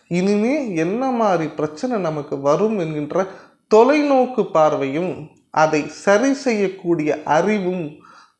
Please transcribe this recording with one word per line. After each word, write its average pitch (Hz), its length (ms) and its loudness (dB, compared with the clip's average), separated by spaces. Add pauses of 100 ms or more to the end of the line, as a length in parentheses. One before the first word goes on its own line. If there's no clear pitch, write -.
இனிமே 208 460 0 (220)
என்ன 208 360 -2
மாதிரி 202 380 0
பிரச்சனை 156 500 -4
நமக்கு 156 420 -4
வரும் 180 380 2
என்கின்ற 156 460 -4 (460)
தொலைநோக்கு 254 800 4
பார்வையும், 151 600 0 (400)
அதை 151 300 2 (160)
சரி 214 360 2
செய்யக்கூடிய 190 880 -2
அறிவும் 180 640 0 (540)